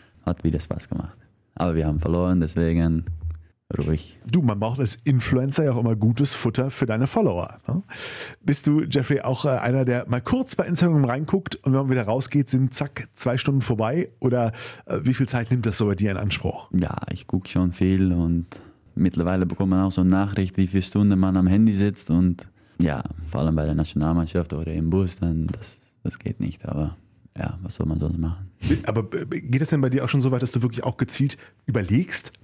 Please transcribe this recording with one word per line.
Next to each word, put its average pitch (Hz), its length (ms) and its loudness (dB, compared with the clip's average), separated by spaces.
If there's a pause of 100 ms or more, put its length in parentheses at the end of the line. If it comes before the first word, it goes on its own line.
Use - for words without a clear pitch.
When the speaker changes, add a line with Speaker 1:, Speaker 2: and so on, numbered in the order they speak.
(240)
Speaker 1:
hat 87 200 -2
wieder 80 160 0
Spaß - 280 -8
gemacht. - 260 -6 (420)
Aber 87 180 0
wir 80 120 0
haben 76 140 -2
verloren, 87 400 2
deswegen 82 640 2 (840)
ruhig. - 320 -4 (120)
Speaker 2:
Du, 170 120 4
man 107 160 2
braucht 117 220 -2
als 123 160 0
Influencer 135 680 0
ja 135 80 2
auch 120 60 -2
immer 113 160 2
gutes 113 400 2
Futter 127 360 0
für - 160 -2
deine 113 200 0
Follower, 123 520 0 (100)
ne? 165 140 -2 (600)
Bist - 220 0
du, 151 160 4
Jeffrey, 135 380 0
auch, 127 240 -2
äh, 143 60 2
einer, 127 340 2
der 123 240 -2
mal 123 120 0
kurz - 360 -2
bei 190 100 0
Instagram 165 380 4
reinguckt 147 500 -2 (100)
und 135 80 2
wenn 135 100 4
man 135 80 0
wieder 127 120 2
rausgeht, 131 480 0
sind 131 240 2
zack, - 400 -6
zwei 127 220 -2
Stunden 139 240 0
vorbei? 117 480 0 (100)
Oder, 120 340 2 (340)
äh, - 180 -4
wie 127 100 2
viel 131 140 2
Zeit 117 240 -2
nimmt 117 140 2
das 104 120 0
so 110 80 2
bei 101 80 2
dir 101 160 0
in 95 60 -2
Anspruch? - 560 -4
Speaker 1:
Ja, 90 240 0 (160)
ich - 160 -12
guck 92 200 -2
schon 90 220 0
viel 92 420 2
und 85 340 0 (500)
mittlerweile 90 500 2
bekommt 92 240 -2
man 92 140 4
auch 95 80 0
so - 80 0
eine 92 100 6
Nachricht, 98 460 0
wie 95 100 4
viele 95 160 0
Stunden 101 360 2
man 95 180 2
am 92 100 4
Handy 107 260 6
sitzt 98 380 0
und 87 380 2 (320)
ja, 76 240 0 (260)
vor 67 120 -2
allem 80 120 2
bei 76 120 0
der 76 80 0
Nationalmannschaft 80 800 0
oder 82 200 -6
im 80 180 0
Bus, 92 300 2
dann 80 260 0
das, - 320 -10 (240)
das - 160 -6
geht - 220 -8
nicht, - 260 -6
aber 76 300 -4 (420)
ja, - 240 -6
was - 140 -10
soll 82 100 -2
man 80 140 0
sonst 82 180 -2
machen? 82 320 -4 (360)
Speaker 2:
Aber, 107 200 0 (100)
äh, 85 100 -6 (140)
geht 127 200 0
das 156 100 -2
denn 151 100 2
bei 131 100 2
dir 131 140 0
auch 123 40 -2
schon 139 140 2
so 127 100 2
weit, 127 100 0
dass 127 80 -2
du 117 120 -2
wirklich 117 200 -2
auch - 140 -4
gezielt - 400 -2 (300)
überlegst, 104 640 0 (120)